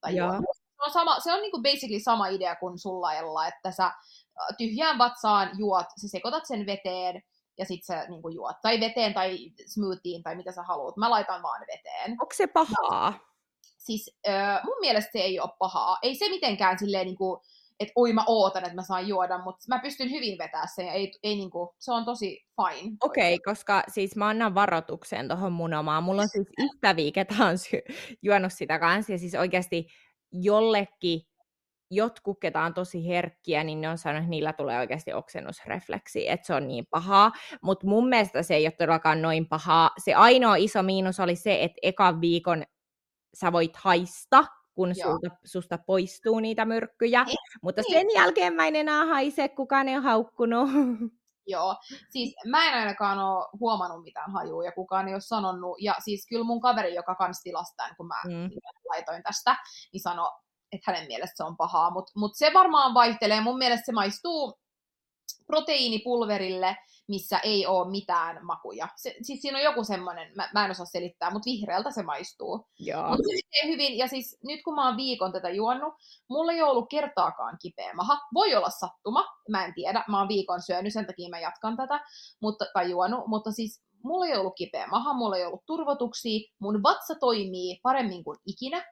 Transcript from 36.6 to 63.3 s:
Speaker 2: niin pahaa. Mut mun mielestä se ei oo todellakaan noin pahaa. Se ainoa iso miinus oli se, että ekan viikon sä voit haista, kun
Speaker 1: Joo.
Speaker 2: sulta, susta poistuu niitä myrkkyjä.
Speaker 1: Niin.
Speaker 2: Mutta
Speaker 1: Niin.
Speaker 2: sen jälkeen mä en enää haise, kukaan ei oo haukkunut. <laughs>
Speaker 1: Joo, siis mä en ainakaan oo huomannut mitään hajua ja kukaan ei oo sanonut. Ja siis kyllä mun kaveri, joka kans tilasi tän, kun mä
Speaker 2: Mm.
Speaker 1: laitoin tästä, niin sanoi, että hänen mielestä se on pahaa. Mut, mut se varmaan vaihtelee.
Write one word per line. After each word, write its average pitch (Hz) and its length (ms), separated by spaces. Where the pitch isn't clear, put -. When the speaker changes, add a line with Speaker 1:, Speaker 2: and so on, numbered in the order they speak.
Speaker 2:
niin 127 220
pahaa. 196 420
Mut 190 220
mun 214 260
mielestä 208 340
se 165 120
ei 151 120
oo 160 100
todellakaan 160 440
noin 160 280
pahaa. 160 400
Se 185 100
ainoa 233 420
iso 196 280
miinus 190 360
oli 180 160
se, 180 280
että - 180
ekan 180 400
viikon 170 420
sä 180 120
voit 170 240
haista, 185 720
kun 180 220
Speaker 1:
Joo. 175 140
Speaker 2:
sulta, 175 240
susta 175 320
poistuu 190 600
niitä 220 260
myrkkyjä. 233 580
Speaker 1:
Niin. 254 140
Speaker 2:
Mutta 185 180
Speaker 1:
Niin. 339 180
Speaker 2:
sen 381 160
jälkeen 359 380
mä 330 140
en 311 80
enää 302 300
haise, 285 440
kukaan 269 380
ei 262 80
oo 285 60
haukkunut. 233 680
<laughs> 247 500
Speaker 1:
Joo, 190 280
siis 254 240
mä 311 220
en 254 100
ainakaan 202 400
oo 190 300
huomannut 185 440
mitään 160 280
hajua 165 340
ja 175 60
kukaan 190 360
ei 190 60
oo 196 60
sanonut. 185 640
Ja 202 220
siis 202 260
kyllä 233 140
mun 233 180
kaveri, 214 340
joka 175 200
kans 180 280
tilasi 175 340
tän, 120 200
kun 170 100
mä 165 80
Speaker 2:
Mm. 175 220
Speaker 1:
laitoin 170 340
tästä, 240 320
niin 185 80
sanoi, 170 280
että 208 200
hänen 160 160
mielestä 127 300
se - 60
on 165 140
pahaa. 170 340
Mut, 185 240
mut 208 200
se 302 180
varmaan 311 400
vaihtelee. 226 480